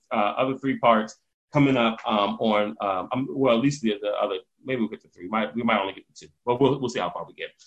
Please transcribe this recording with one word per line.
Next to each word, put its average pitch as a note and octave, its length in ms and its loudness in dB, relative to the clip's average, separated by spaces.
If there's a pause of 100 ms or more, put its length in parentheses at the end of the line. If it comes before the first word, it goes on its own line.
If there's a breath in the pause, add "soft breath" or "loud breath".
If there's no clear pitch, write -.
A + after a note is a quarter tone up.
(120)
uh, G#2+ 260 0
other C3 200 -2
three C3 220 -4
parts A2 360 2 (380)
coming C#3 240 6
up, A2+ 280 2
um, G#2+ 340 0
on, G#2 420 0
um, F#2+ 300 -2
um, B2+ 180 -2
well, C3 260 4
at A#2 60 2
least C#3+ 200 0
the, G#2+ 200 0
the G#2 100 -2
other, G#2 240 -2 (280)
maybe C3 180 -4
we'll G#2+ 80 -2
get - 120 -12
to - 60 -20
three. F2+ 220 -16
Might, A2 260 -4
we A#2 80 -4
might A2+ 160 2
only F#2+ 140 -4
get - 200 -20
to - 140 -20
two, - 40 -20 (140)
but A#2+ 140 0
we'll, C#3 200 4
we'll B2 100 -4
see A2 100 -6
how F2+ 100 -2
far E2+ 160 -10
we - 80 -20
get. - 160 -12 (180 soft breath)